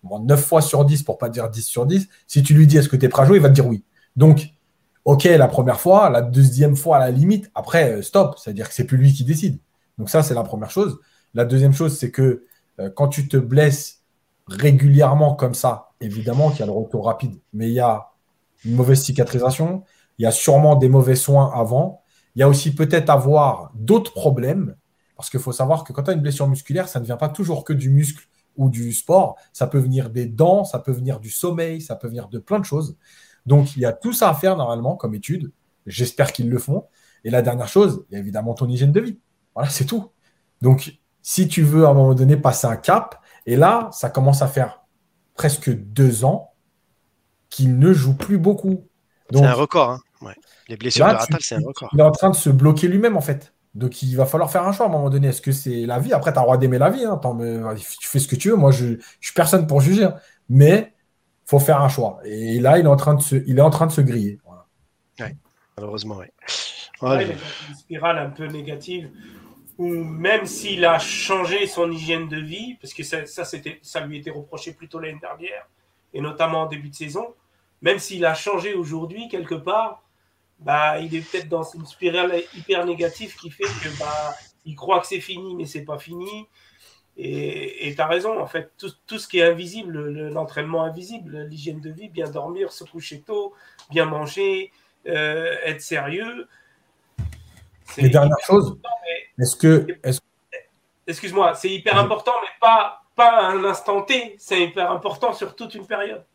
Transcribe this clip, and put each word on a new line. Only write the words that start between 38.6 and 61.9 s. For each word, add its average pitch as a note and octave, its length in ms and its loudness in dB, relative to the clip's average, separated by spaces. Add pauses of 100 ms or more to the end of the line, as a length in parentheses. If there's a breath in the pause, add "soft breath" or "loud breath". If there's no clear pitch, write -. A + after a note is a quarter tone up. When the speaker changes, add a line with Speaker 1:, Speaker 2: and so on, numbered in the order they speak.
Speaker 1:
hygiène B2+ 240 2
de F3 80 2
vie. A#3 200 -8 (340)
Voilà, C3+ 160 -4
c'est C3 160 -4
tout. G#3+ 260 -8 (500)
Donc, C3+ 360 2 (240)
si - 260 -2
tu E3+ 160 -2
veux D#3 220 6
à D3 40 8
un C#3+ 40 6
moment C3+ 200 6
donné C3 240 4
passer C3+ 300 -2
un A2+ 80 -2
cap, - 460 -2 (240 soft breath)
et A#2+ 100 -2
là, G#3+ 380 4
ça A#2+ 160 -6
commence C#3 320 2
à C3+ 60 0
faire C3 340 -4 (540)
presque C#3 340 -2
deux A2+ 560 0
ans - 260 -2 (960)
qu'il B2+ 280 0
ne E3+ 160 6
joue C3+ 220 2
plus G3 220 -2
beaucoup. F#3+ 500 0 (440)
Donc, C#3 120 6
Speaker 2:
C'est C3 60 6
un B2 40 2
record, C#3 380 0
hein. B2+ 80 -10 (220)
Ouais. G#2 140 -18 (320 soft breath)
Les A2+ 100 -14
blessures A#2+ 280 2
Speaker 1:
là, G#3 80 4
Speaker 2:
de A#2 60 0
Speaker 1:
tu, A2+ 60 0
Speaker 2:
Attal, D#3+ 160 -2
c'est - 140 -8
un D#3 40 -2
Speaker 1:
tu, C#3 80 -6
Speaker 2:
record. C3 260 -14
Speaker 1:
il D3 60 2
est D3+ 40 8
en D3+ 80 8
train F#3+ 180 0
de F#3+ 60 0
se - 140 -2
bloquer D3 380 4
lui-même, G3+ 280 2
en D#3+ 60 -2
fait. C#3 320 -8 (220)
Donc, A#2+ 260 -8
il B2+ 140 -4
va C3 100 2
falloir D#3 240 -2
faire F3+ 160 0
un G3 60 0
choix G#3 140 0
à G3+ 40 0
un - 20 -2
moment C#3+ 180 -2
donné. C#3 180 0
Est-ce C3 140 -2
que C#3+ 100 -4
c'est A#2+ 340 -4
la A#2+ 140 -4
vie ? A3+ 140 -2
Après, D#3 180 0
t'as C3+ 80 0
le B2 60 4
droit B2+ 120 4
d'aimer B2+ 220 2
la D3+ 100 4
vie, B3+ 160 -4
hein. G3+ 120 -4
T'en, A#2+ 240 -6
euh, A2+ 340 -6
tu - 320 -14
fais C#3 120 -2
ce C3+ 80 -4
que - 80 -4
tu F#3+ 140 -2
veux. A3+ 60 2
Moi, C#3+ 160 6
je, B2 140 2 (340 loud breath)
je - 80 -14
suis - 80 -12
personne E3 320 2
pour C#3+ 140 2
juger, F#3+ 240 4
hein. F#3+ 100 -2 (340 loud breath)
Mais D3+ 440 6 (520)
faut C#3 140 2
faire C#3 220 2
un C#3 80 2
choix. - 340 -4